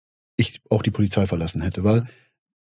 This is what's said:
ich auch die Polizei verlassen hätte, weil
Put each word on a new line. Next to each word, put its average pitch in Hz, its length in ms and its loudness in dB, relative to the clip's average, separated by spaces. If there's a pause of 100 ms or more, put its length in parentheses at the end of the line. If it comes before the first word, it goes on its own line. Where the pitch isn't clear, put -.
(360)
ich - 320 -2
auch 107 140 2
die 110 80 -2
Polizei 98 360 0
verlassen 82 360 -4
hätte, 92 220 -2
weil 117 240 2 (520)